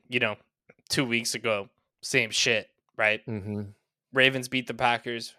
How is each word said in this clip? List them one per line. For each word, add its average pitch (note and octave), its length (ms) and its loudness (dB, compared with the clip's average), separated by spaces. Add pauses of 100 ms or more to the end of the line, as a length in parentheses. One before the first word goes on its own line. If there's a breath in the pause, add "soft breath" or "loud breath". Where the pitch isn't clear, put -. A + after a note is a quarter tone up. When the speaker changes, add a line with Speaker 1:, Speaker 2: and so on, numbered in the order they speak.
Speaker 1:
you B2 100 0
know, A2 160 0 (540)
two D3 160 0
weeks A#2 300 0
ago, A2 340 -2 (320)
same A#2 300 0
shit, A2+ 360 2 (300)
right? G#2+ 300 2
Speaker 2:
Mm-hmm. G#2 340 -6 (500)
Speaker 1:
Ravens C3 360 4
beat B2+ 200 -4
the B2 60 -6
Packers. A#2+ 640 -2